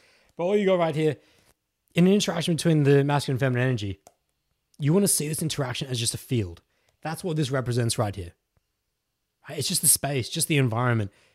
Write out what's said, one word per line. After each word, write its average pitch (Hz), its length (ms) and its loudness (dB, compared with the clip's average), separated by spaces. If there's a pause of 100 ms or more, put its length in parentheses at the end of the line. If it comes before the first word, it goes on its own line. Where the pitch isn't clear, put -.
(360)
But 170 100 -4
what 208 140 2
you 196 60 0
got 190 120 4
right 165 160 0
here, 151 220 0 (800)
in 175 120 6
an 190 60 6
interaction 180 420 0
between 156 300 2
the 143 180 6
masculine 143 320 0
and 123 60 -4
feminine 127 260 0
energy, 107 320 -4 (800)
you 147 140 0
wanna 196 160 4
see 151 180 -2
this 156 160 -6
interaction 139 460 -6
as 127 100 -4
just 117 160 -2
a - 40 -10
field. 95 440 -4 (400)
That's 160 220 -8
what 165 120 -2
this 147 140 -2
represents 120 480 -2
right 104 160 -4
here. 85 180 -12 (1160)
Right? 151 120 -10
It's 135 100 -4
just 175 140 -2
the 165 60 2
space, 139 420 0
just - 180 -4
the 160 80 2
environment 117 560 0 (220)